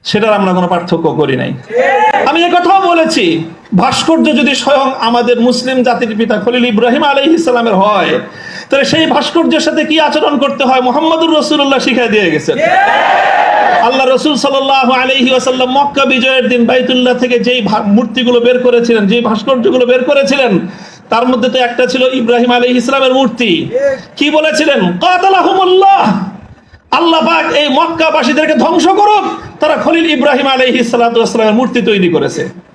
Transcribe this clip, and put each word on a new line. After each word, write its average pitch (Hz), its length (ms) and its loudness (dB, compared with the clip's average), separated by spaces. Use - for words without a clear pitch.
সেটার 214 300 0
আমরা 196 200 0
কোনো 180 160 0
পার্থক্য 175 440 -2
করি 135 240 -2
নাই। 131 160 -6
আমি 330 180 0
এ 349 60 0
কথাও 349 380 2
বলেছি, 226 560 0
ভাস্কর্য 262 600 0
যদি 285 180 0
স্বয়ং 269 460 0
আমাদের 240 400 0
মুসলিম 254 420 0
জাতির 220 340 0
পিতা 220 220 0
খলিল 240 260 0
ইব্রাহিম 240 380 0
আলাইহিস 285 420 0
সালামের 233 300 0
হয়, 190 460 0
তাহলে 277 140 2
সেই 320 220 0
ভাস্কর্যের 320 540 0
সাথে 254 240 -2
কি - 160 0
আচরণ 262 380 0
করতে 277 260 -2
হয়, 262 160 2
মুহাম্মদুর 320 560 0
রাসূলুল্লাহ 285 420 0
শিখাই 247 300 0
দিয়ে 202 220 2
গেছেন। 156 280 -2
আল্লাহ 262 240 0
রাসূল 262 300 0
সাল্লাল্লাহু 269 560 0
আলাইহি 262 380 0
ওয়াসাল্লাম 254 400 0
মক্কা 277 340 0
বিজয়ের 254 440 0
দিন 240 180 2
বাইতুল্লাহ 254 480 0
থেকে 240 240 0
যেই 247 240 0
ভা-, 214 200 -2
মূর্তিগুলো 233 580 0
বের 247 220 2
করেছিলেন, 233 440 2
যেই 233 140 2
ভাস্কর্যগুলো 247 680 0
বের 254 180 2
করেছিলেন, 269 540 0
তার 233 200 0
মধ্যে 254 200 0
তো 254 100 -2
একটা 247 280 0
ছিল 254 160 -2
ইব্রাহিম 240 400 0
আলাইহিস 247 340 0
সালামের 269 280 0
মূর্তি। 240 560 -2
কি 294 140 0
বলেছিলেন? 302 680 0
"কাতালাহুমুল্লাহ", 370 1200 2
আল্লাহ 320 360 0
পাক 330 260 -2
এই 294 160 0
মক্কাবাসীদেরকে 311 840 0
ধ্বংস 330 340 0
করুক, 415 360 2
তারা 311 160 0
খলিল 330 340 0
ইব্রাহিম 285 360 0
আলাইহিস 254 440 0
সালাতু 233 260 0
ওয়াস 226 160 0
সালামের 220 220 0
মূর্তি 240 280 0
তৈরি 196 260 0
করেছে। 147 400 -2